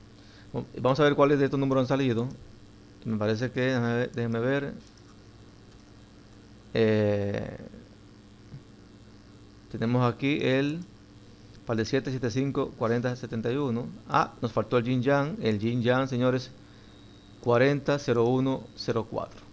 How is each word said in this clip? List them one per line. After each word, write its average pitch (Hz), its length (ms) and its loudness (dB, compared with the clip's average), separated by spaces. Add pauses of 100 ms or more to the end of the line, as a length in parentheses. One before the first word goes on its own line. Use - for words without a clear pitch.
(800)
Vamos 135 200 2
a - 20 8
ver 143 140 6
cuáles 143 240 6
de 135 60 4
estos 135 120 0
números 135 240 2
han 123 60 -2
salido. 127 400 0 (760)
Me 113 120 -4
parece 110 340 0
que, 127 120 -2
déjenme 120 320 0
ver, 120 180 -2
déjenme 117 260 -2
ver. 135 360 -2 (2000)
Eh, 107 840 2 (2250)
tenemos 120 400 2
aquí 139 280 0
el 139 380 0 (880)
par 117 100 -2
de 110 80 0
siete, 131 280 -2
siete 127 180 -2
cinco, 131 380 -2 (100)
cuarenta, 123 380 0
setenta 117 340 -4
y 131 60 -2
uno. 127 320 -2 (200)
Ah, 143 320 0
nos 120 120 -4
faltó 123 260 0
el 113 60 2
yin 127 180 0
yang. 143 400 2
El 110 160 2
yin 117 240 -2
yang, 127 240 2
señores, 127 460 0 (880)
cuarenta 139 580 2
cero 120 260 2
uno 131 400 2 (120)
cero 113 340 -2
cuatro. 98 300 -8 (120)